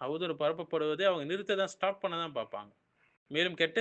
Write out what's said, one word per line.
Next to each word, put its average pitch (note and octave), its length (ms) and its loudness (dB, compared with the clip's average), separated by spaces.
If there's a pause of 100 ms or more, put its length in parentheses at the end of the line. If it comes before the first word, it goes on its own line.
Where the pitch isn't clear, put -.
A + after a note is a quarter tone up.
அவதூறு D#3+ 340 -2
பரப்பப்படுவதை D#3 720 0
அவங்க F3 200 4
நிறுத்த G3 320 -2
தான், F#3+ 120 2
ஸ்டாப் G3 320 -2
பண்ண F3 160 -2
தான் E3 200 -4
பார்ப்பாங்க. G#2 340 -6 (600)
மேலும் E3 260 0
கெட்ட E3 240 2